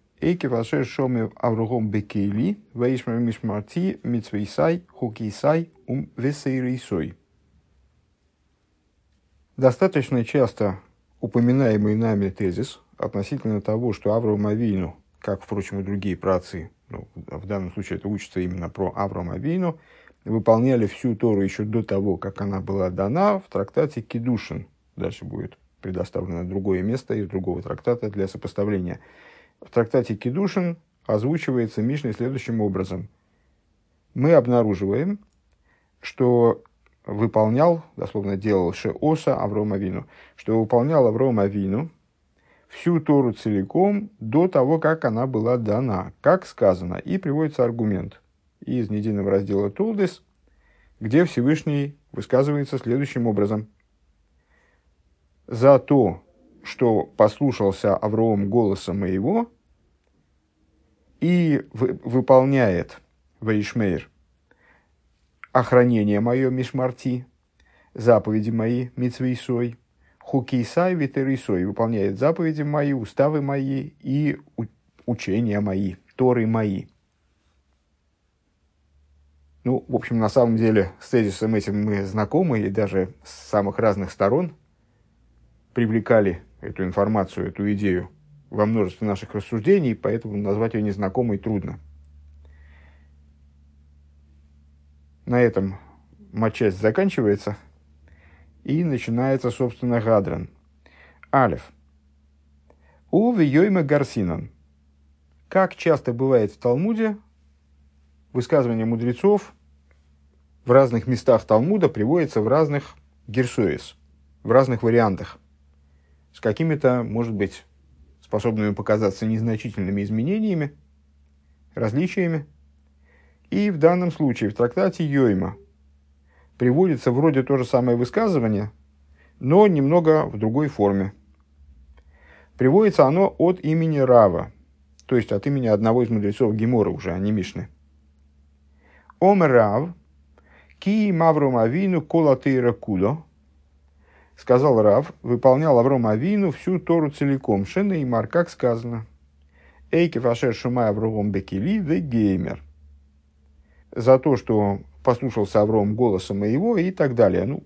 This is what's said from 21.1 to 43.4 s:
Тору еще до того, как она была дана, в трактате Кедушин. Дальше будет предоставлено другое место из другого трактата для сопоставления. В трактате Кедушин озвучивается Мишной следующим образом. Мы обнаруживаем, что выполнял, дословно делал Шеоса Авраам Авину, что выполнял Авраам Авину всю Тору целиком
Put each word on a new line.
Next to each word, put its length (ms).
Тору 260
еще 240
до 180
того, 340
как 240
она 200
была 300
дана, 480
в 100
трактате 540
Кедушин. 640
Дальше 280
будет 320
предоставлено 640
другое 400
место 320
из 140
другого 340
трактата 480
для 160
сопоставления. 720
В 100
трактате 460
Кедушин 600
озвучивается 720
Мишной 320
следующим 480
образом. 480
Мы 180
обнаруживаем, 880
что 640
выполнял, 800
дословно 400
делал 360
Шеоса 640
Авраам 380
Авину, 340
что 240
выполнял 480
Авраам 320
Авину 520
всю 320
Тору 320
целиком 800